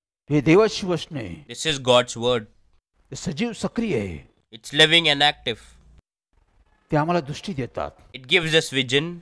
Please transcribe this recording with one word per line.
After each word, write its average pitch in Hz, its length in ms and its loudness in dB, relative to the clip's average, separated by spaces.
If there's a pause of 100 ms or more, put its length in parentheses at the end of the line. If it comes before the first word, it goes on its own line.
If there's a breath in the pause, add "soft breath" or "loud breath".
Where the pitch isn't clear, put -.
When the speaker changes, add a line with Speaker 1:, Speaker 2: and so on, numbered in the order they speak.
(300)
Speaker 1:
हे 147 120 2
देवाची 190 460 4
वचन 165 300 -6
आहे. 90 320 -12
Speaker 2:
This 151 240 -4
is 135 100 -6
God's 123 420 4
word. 120 180 0 (680)
Speaker 1:
ते 131 40 -12
सजीव, 180 380 -4
सक्रिय 202 440 -4
आहे. 87 320 -8 (260)
Speaker 2:
It's 143 260 -4
living 160 320 6
and 139 80 0
active. 147 360 0 (1300)
Speaker 1:
ते 156 60 2
आम्हाला 170 240 0
दृष्टी 147 320 -10
देतात. 110 380 -6 (240)
Speaker 2:
It 131 80 -16 (100)
gives 160 200 2
us 156 200 2
vision. 135 300 0 (180)